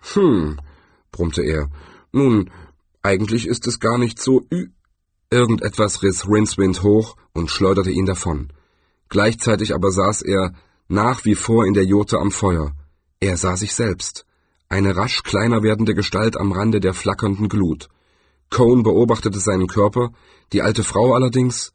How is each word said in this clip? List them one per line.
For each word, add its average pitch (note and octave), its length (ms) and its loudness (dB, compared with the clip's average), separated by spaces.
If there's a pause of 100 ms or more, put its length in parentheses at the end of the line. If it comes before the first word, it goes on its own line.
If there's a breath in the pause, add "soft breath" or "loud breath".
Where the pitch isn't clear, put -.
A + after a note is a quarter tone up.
(120)
"Hm", G2 460 2 (540 soft breath)
brummte E2+ 300 -2
er, D2 280 -2 (400 loud breath)
"nun, A2+ 400 2 (500 loud breath)
eigentlich G2+ 460 0
ist - 220 -4
es A#2+ 100 -6
gar A2+ 180 0
nicht A#2+ 240 -2
so C3 300 2
ü-, F3 200 -4 (600)
irgendetwas", A2 720 0
riss F#2+ 260 0
Rincewind G2 540 2
hoch G#2 340 2 (160 soft breath)
und E2 160 -4
schleuderte F#2+ 440 0
ihn F#2+ 140 0
davon. D#2 460 -4 (560)
Gleichzeitig G#2+ 640 0
aber F#2 200 0
saß F#2+ 300 0
er F#2 320 -2 (340 soft breath)
nach A2 360 -2
wie G#2 120 2
vor A2+ 280 2
in G2 100 2
der G2 100 4
Jurte G2+ 340 2
am F#2+ 140 -2
Feuer. E2 400 -2 (480)
Er F#2+ 160 -2
sah F2+ 200 -2
sich G2 180 -6
selbst, - 520 -6 (420)
eine G2 280 0
rasch G#2 260 -2
kleiner A2 400 0
werdende G#2+ 320 0
Gestalt G2+ 420 -2
am G2 140 -2
Rande G#2 300 0
der F#2 140 0
flackernden G2+ 540 -2
Glut. F#2+ 400 -2 (640)
Cohn B2 320 6
beobachtete A2 560 2
seinen F#2 300 0
Körper, A2 440 0 (400 soft breath)
die G2 100 0
alte A2 200 0
Frau A#2 320 2
allerdings B2+ 600 0